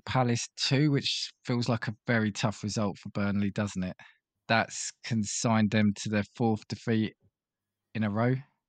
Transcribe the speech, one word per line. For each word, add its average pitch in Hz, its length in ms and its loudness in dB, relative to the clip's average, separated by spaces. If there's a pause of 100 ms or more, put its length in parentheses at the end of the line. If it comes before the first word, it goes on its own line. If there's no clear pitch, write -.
Palace 120 500 0
two, 143 360 2
which - 400 -2 (120)
feels 120 240 -2
like 117 220 -2
a 107 60 -6 (120)
very 110 240 2
tough - 320 -2
result 101 360 -2
for 101 100 -12
Burnley, 101 420 0
doesn't 98 320 -2
it? 90 140 -6 (500)
That's - 460 0 (100)
consigned 110 680 2
them 107 200 4 (120)
to 110 60 -4
their 104 140 2 (140)
fourth 113 320 0
defeat 110 440 -2 (840)
in 110 80 -2
a 107 60 0
row, 117 260 2 (340)